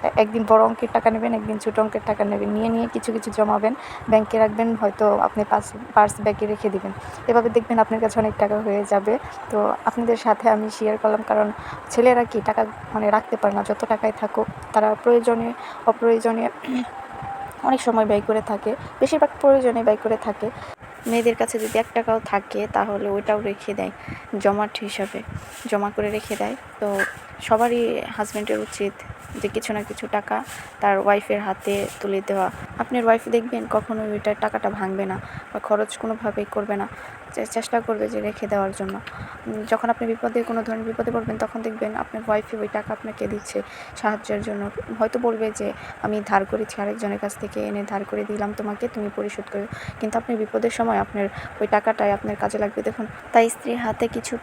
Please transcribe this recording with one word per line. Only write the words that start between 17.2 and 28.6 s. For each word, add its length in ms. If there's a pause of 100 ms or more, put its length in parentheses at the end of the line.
অনেক 180
সময় 240
ব্যয় 220
করে 140
থাকে, 300 (280)
বেশিরভাগ 400
প্রয়োজনে 440
ব্যয় 200
করে 140
থাকে। 300 (600)
মেয়েদের 280
কাছে 240
যদি 200
এক 140
টাকাও 320
থাকে, 420
তাহলে 420
ওইটাও 320
রেখে 320
দেয় 180 (480)
জমাট 400
হিসাবে, 400 (480)
জমা 220
করে 200
রেখে 260
দেয়। 200 (240)
তো 80 (540)
সবারই 400 (260)
হাজব্যান্ডের 520